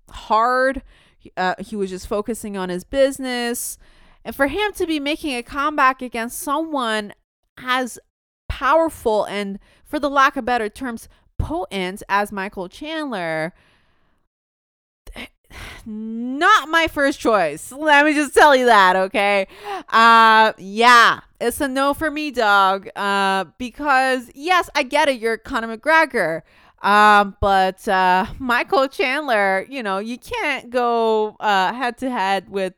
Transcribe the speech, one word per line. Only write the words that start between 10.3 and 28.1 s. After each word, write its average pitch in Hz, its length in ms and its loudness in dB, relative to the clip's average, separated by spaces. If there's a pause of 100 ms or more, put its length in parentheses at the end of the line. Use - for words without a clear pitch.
of 262 80 -8
better 233 240 -2
terms, 240 400 -12 (300)
potent 196 680 -6
as 202 240 -2
Michael 196 360 -10
Chandler, 202 840 -8 (1600)
<sighs> - 720 -20
not 247 840 -2
my 330 200 0
first 285 320 -2
choice. 180 520 0
Let 294 320 4
me 302 80 2
just 294 220 -2
tell 302 200 8
you 254 120 2
that, 196 300 6
okay? 196 500 0 (420)
Uh, 226 680 6
yeah, 214 640 4 (200)
it's 240 220 -4
a 277 60 -2
no 277 260 0
for 311 160 -4
me, 302 200 -6
dog. 202 640 2
Uh, 196 520 -2 (100)
because, 262 800 -2
yes, 339 400 -2
I 294 80 0
get 285 260 0
it. 262 120 -4
You're 220 180 -4
Conor 226 360 -8
McGregor. 226 680 0 (400)
Um, 208 580 4
but, 190 480 0
uh, 185 380 2 (120)